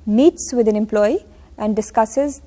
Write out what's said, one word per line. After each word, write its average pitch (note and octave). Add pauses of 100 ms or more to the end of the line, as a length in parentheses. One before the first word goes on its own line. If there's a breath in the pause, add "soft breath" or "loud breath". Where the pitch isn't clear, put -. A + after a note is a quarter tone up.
meets B3+
with A#3+
an G#3
employee G#3+ (320 soft breath)
and G#3+
discusses A#3